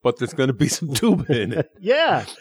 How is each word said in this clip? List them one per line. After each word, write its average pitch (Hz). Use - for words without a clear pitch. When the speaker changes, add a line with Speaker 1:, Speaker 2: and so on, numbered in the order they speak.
Speaker 1:
but 123
there's 123
gonna 135
be 139
some 151
tuba 185
in 107
it." -
Speaker 2:
<laughs> -
Yeah. 214